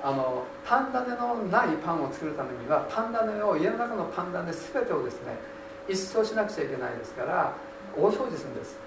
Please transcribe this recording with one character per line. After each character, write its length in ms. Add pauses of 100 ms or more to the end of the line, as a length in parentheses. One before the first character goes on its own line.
あ 80
の、 320 (220)
パ 160
ン 100
種 240
の 200 (100)
な 200
い 40 (140)
パ 100
ン 100
を 80
作 140
る 80
た 100
め 100
に 160
は、 200
パ 200
ン 40
種 280
を、 160
家 120
の 80
中 180
の 100
パ 180
ン 80
種 200
全 340
て 80
を 100
で 80
す 140
ね、 120 (500)
一 60
掃 300
し 100
な 120
く 80
ち 80
ゃ 20
い 40
け 100
な 120
い 80
で 80
す 80
か 100
ら、 300 (420)
大 140
掃 160
除 120
す 60
る 60
ん 60
で 100
す。 220